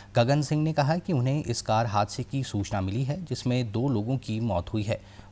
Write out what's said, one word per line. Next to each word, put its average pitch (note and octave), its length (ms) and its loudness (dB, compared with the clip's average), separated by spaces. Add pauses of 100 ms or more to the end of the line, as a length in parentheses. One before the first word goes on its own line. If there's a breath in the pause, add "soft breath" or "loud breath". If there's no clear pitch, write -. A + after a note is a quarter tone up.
(160 loud breath)
गगन C3+ 260 4
सिंह D3+ 220 0
ने D#3 100 0
कहा D3+ 240 2
कि F3 160 -2
उन्हें C3+ 300 2
इस - 180 -4
कार A2+ 240 2
हादसे G#2 380 0
की C3+ 200 -4
सूचना G2+ 380 -2
मिली G2 220 -2
है, D3+ 220 -4
जिसमें B2 460 -2
दो A#2 180 0
लोगों A#2+ 280 0
की A2 220 -4
मौत G2 340 0
हुई G#2+ 100 0
है। - 380 -6 (100)